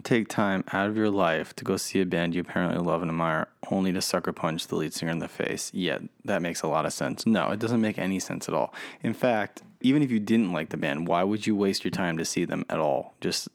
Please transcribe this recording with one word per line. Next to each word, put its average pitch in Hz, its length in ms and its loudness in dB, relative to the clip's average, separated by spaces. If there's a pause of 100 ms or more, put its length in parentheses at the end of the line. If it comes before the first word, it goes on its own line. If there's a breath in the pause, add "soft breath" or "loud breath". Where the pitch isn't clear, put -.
take 117 260 2
time 98 440 0
out 98 160 2
of 107 80 -2
your 107 120 4
life 87 480 2
to - 80 -12
go 95 120 2
see - 240 0
a 92 60 4
band 85 280 0
you 90 60 0
apparently 87 440 0
love 82 180 2
and 82 80 -2
admire, 82 360 0 (240)
only 95 220 2
to 92 100 0
sucker 87 300 0
punch 82 340 -4
the - 80 -4
lead 80 180 -2
singer 82 200 -2
in 80 80 -2
the 78 80 -6
face. - 440 -4
Yeah, 85 260 -2 (260)
that 98 180 0
makes 82 200 -4
a 82 40 -2
lot 78 180 2
of 80 80 -2
sense. - 320 -4
No, 101 260 2
it 107 100 -4
doesn't 117 200 0
make 107 180 0
any 95 200 0
sense 90 300 -6
at 80 60 -2
all. 69 200 -2 (260 loud breath)
In 113 140 -2
fact, 110 480 0 (180)
even 139 220 6
if 131 80 2
you 113 80 2
didn't 104 340 4
like 80 180 -2
the 82 60 -4
band, 76 300 -2
why 87 160 4
would 104 240 0
you 110 80 2
waste 98 300 2
your 92 80 0
time 85 260 0
to 85 60 -2
see - 200 0
them - 240 -2
at 82 120 0
all? 71 400 0
Just, - 340 -4